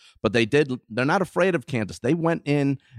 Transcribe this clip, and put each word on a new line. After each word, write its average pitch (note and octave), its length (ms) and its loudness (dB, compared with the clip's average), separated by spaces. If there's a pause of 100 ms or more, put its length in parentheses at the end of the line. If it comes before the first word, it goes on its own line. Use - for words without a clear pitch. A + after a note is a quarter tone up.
(240)
but G#2+ 100 0
they A#2 140 4
did. C#3+ 240 2 (180)
They're A#2 160 -2
not F3+ 160 2
afraid F3+ 320 0
of D#3 140 -4
Kansas. G#2+ 320 -4
They C3+ 160 0
went E3 300 -2
in C#3+ 340 0 (200)